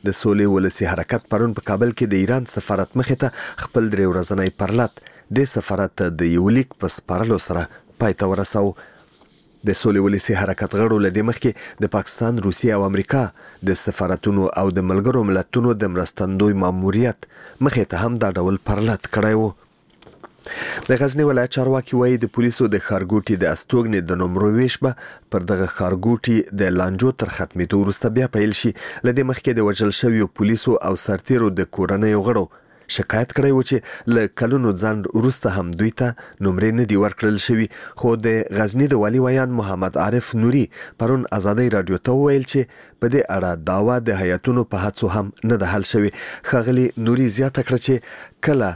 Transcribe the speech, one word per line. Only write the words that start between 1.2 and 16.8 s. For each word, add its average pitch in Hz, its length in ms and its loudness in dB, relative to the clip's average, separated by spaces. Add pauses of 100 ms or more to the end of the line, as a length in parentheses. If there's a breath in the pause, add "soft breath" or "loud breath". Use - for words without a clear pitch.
پرون 110 260 0
په - 120 -10
کابل 113 260 0
کې 120 160 0
د 95 100 2
ایران 120 300 -2
سفارت 95 480 -4
مخې 127 220 -2
ته 131 60 0 (360 loud breath)
خپل 113 280 0
درې 98 200 2
ورځنی 95 380 0 (120)
پرلت 110 400 -2 (360 loud breath)
د 135 180 2
سفارت 98 460 -4
ته 85 200 -2
د 85 140 2
یو 90 100 4 (120)
لیک - 260 -4
په - 140 0
سپارلو 101 400 -2 (100)
سره 85 180 -4 (360 loud breath)
پای 101 200 0
ته 95 100 2
ورساو. 98 400 0 (960 loud breath)
د 95 100 0
سولې 101 260 2
ولسي 98 380 0
حرکت 95 380 -4
غړو 110 240 2
له 95 120 2
دې 107 140 2
مخکې - 540 -4
د - 100 -4
پاکستان، 113 500 -2
روسیې 101 320 0
او 98 140 0
امریکا 98 320 0 (480 loud breath)
د 92 160 2
سفارتونو 95 580 0 (160)
او 98 60 0 (100)
د 92 140 0
ملګرو 107 400 2
ملتونو 117 500 0
د 101 160 -2
مرستندوی 95 680 0
ماموریت 95 640 0 (380 loud breath)